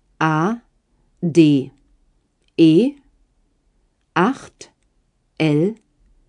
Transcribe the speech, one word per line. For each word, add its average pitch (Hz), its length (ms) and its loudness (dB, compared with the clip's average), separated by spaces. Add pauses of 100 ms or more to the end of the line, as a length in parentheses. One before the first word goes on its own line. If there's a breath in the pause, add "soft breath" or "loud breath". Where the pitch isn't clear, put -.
(180)
A 160 440 -2 (600)
D 147 500 2 (840)
E 165 360 2 (1200)
acht - 560 -6 (680)
L 156 380 -2 (540)